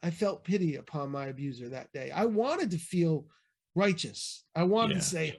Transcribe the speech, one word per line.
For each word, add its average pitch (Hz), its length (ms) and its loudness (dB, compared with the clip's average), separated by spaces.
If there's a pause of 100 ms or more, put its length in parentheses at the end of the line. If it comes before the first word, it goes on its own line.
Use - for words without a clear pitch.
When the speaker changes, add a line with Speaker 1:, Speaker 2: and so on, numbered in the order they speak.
Speaker 1:
I 170 80 -2
felt 190 340 -2
pity 175 340 2
upon 139 340 -6
my 139 160 -4
abuser 127 420 -8
that 127 240 -10
day. 131 160 -8
I 170 160 0
wanted 240 460 2
to 175 80 0
feel 160 480 2 (480)
righteous. - 680 0 (120)
I 170 80 4
wanted 220 300 4
to 185 60 2
Speaker 2:
Yeah. - 20 0
Speaker 1:
say, 156 380 -2